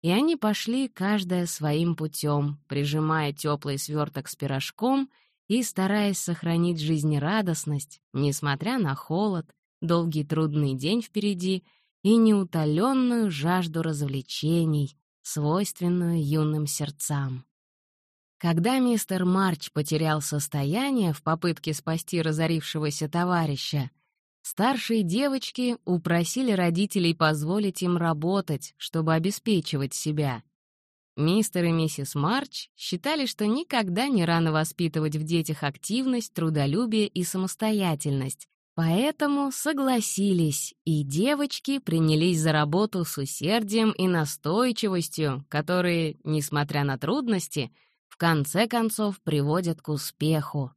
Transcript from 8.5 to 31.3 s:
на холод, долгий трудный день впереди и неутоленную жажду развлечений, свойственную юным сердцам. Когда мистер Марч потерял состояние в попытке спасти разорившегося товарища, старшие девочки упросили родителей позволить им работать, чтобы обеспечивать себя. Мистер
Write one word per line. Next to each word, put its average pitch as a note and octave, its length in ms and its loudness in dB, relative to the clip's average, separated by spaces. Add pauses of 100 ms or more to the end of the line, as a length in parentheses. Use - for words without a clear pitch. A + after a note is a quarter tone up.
на D3+ 160 0
холод, F3 600 -2 (260)
долгий E3 440 0
трудный D3 500 0
день E3+ 280 0
впереди F#3+ 640 -2 (380)
и G#3+ 140 6
неутоленную G#3+ 1120 4
жажду E3 520 0
развлечений, D3+ 1120 -2 (260)
свойственную E3+ 1040 0
юным D3+ 400 0
сердцам. C#3+ 760 -4 (960)
Когда E3+ 420 2
мистер G#3+ 440 0
Марч F#3 460 0
потерял D#3 500 0
состояние D#3+ 920 0
в - 100 -6
попытке D#3+ 520 -2
спасти E3 460 -4
разорившегося D#3 880 -2
товарища, D#3+ 840 0 (520)
старшие A3+ 600 0
девочки B3 840 -2
упросили F3 680 0
родителей F3 640 2
позволить D#3+ 680 0
им F3 140 2
работать, E3 840 0
чтобы D#3+ 360 0
обеспечивать D#3+ 800 0
себя. D3 480 -2 (760)
Мистер F3 500 2